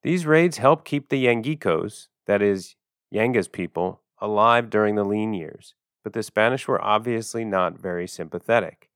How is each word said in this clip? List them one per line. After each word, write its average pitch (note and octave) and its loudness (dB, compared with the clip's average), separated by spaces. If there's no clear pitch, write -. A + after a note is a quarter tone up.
These E3+ -2
raids D#3+ 4
helped C#3+ 4
keep C#3+ -6
the C3+ 0
Yangicos, A2+ 0
that G2+ 2
is, G2 0
Yanga's A2 0
people, F2+ -6
alive A2 2
during G#2+ 2
the G#2 0
lean G#2+ -2
years, - -12
but G#2 -10
the A#2 -4
Spanish A#2 0
were F#2+ -2
obviously A2+ -2
not F#2 -2
very F2+ -6
sympathetic. F2 -4